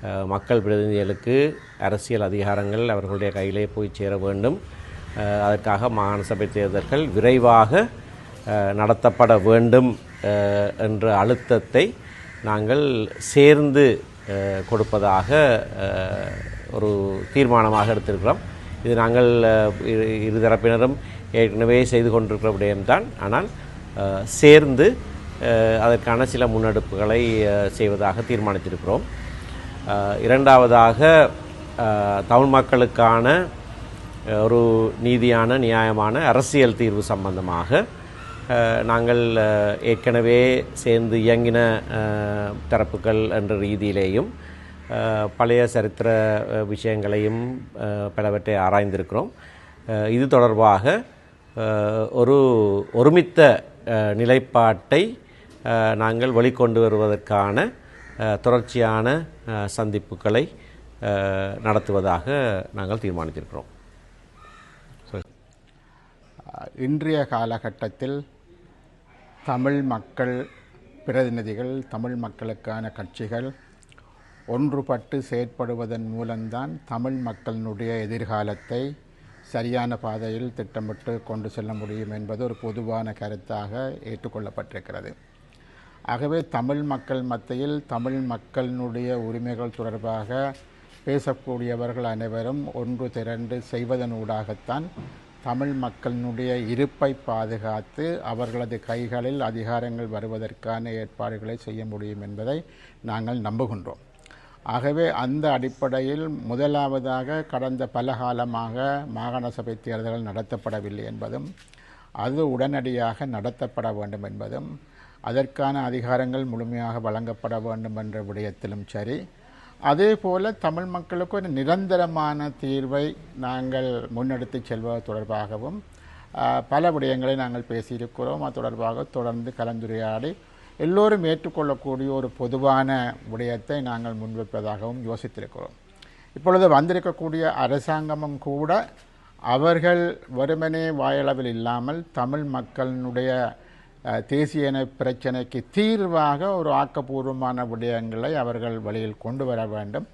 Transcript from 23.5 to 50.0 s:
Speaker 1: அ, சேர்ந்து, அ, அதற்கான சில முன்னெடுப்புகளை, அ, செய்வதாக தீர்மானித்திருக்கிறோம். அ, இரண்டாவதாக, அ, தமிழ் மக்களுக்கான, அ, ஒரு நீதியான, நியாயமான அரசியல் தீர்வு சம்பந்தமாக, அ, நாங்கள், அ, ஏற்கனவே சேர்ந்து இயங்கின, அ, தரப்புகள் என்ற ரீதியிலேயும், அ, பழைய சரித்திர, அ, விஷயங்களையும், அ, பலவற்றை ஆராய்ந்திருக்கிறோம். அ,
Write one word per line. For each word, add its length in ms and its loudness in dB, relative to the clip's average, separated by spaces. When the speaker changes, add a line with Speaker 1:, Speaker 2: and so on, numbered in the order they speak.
Speaker 1:
அ, 260 -2
சேர்ந்து, 720 10
அ, 400 4
அதற்கான 440 4
சில 200 2
முன்னெடுப்புகளை, 1000 2
அ, 220 2
செய்வதாக 520 0
தீர்மானித்திருக்கிறோம். 800 -2
அ, 340 -2
இரண்டாவதாக, 1080 10
அ, 500 2
தமிழ் 180 8
மக்களுக்கான, 960 6
அ, 140 2
ஒரு 500 4
நீதியான, 540 4
நியாயமான 680 2
அரசியல் 500 6
தீர்வு 260 0
சம்பந்தமாக, 800 0
அ, 320 2
நாங்கள், 540 2
அ, 460 2
ஏற்கனவே 880 4
சேர்ந்து 460 2
இயங்கின, 640 4
அ, 600 -2
தரப்புகள் 600 0
என்ற 240 -2
ரீதியிலேயும், 720 0
அ, 460 -2
பழைய 300 4
சரித்திர, 720 0
அ, 120 -2
விஷயங்களையும், 1040 -2
அ, 340 -6
பலவற்றை 420 0
ஆராய்ந்திருக்கிறோம். 720 2
அ, 200 -2